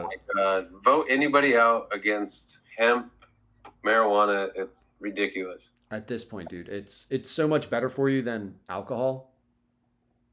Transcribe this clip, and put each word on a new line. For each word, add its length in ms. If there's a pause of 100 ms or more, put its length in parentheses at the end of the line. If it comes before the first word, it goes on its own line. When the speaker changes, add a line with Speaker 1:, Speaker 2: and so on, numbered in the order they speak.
Speaker 1:
vote. 60
Speaker 2:
my 340
God. 260 (160)
Vote 260
anybody 460
out 360
against 680 (200)
hemp, 340 (720)
marijuana. 680
It's 320 (140)
ridiculous. 680 (200)
Speaker 1:
At 180
this 160
point, 240
dude, 200
it's, 420
it's 200
so 160
much 240
better 180
for 200
you 120
than 360 (120)
alcohol. 640 (1000)